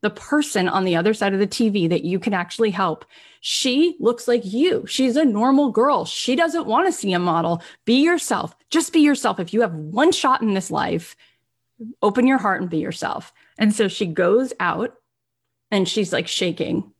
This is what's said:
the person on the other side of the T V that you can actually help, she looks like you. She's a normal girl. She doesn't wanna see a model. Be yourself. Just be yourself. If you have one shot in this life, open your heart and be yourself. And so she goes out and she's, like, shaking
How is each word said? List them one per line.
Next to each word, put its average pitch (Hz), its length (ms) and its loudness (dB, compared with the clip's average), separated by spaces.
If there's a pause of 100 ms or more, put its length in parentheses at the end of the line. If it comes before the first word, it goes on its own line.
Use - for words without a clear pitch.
the 214 80 -2
person 208 580 -2
on 185 160 0
the 185 120 0
other 175 180 2
side 202 200 0
of 196 60 0
the 202 80 2
T 220 220 0
V 196 180 0
that 160 160 0
you 180 160 -2
can 202 140 -2
actually 208 380 -2
help, 175 340 -4 (340)
she 294 600 0
looks 240 280 0
like 240 160 2
you. 247 420 0
She's 262 300 0
a 302 80 2
normal 262 480 2
girl. 233 340 2
She - 300 -4
doesn't 330 300 0
wanna 302 260 2
see 202 220 -4
a 180 60 2
model. 170 420 0 (240)
Be 247 180 4
yourself. 330 520 0 (140)
Just - 220 0
be 330 80 2
yourself. 285 400 4
If 170 140 -6
you 214 80 2
have 208 120 0
one 165 380 0
shot 269 300 0
in 214 120 0
this 185 180 -4
life, 165 440 -4 (840)
open 220 260 2
your 262 100 4
heart 190 240 -2
and 185 80 -6
be 165 100 -4
yourself. - 540 -8 (240)
And 214 160 2
so 214 140 2
she 196 180 -4
goes 190 540 2
out 180 360 -4 (760)
and 196 160 2
she's, 185 260 -2
like, 170 140 -2
shaking 175 720 -4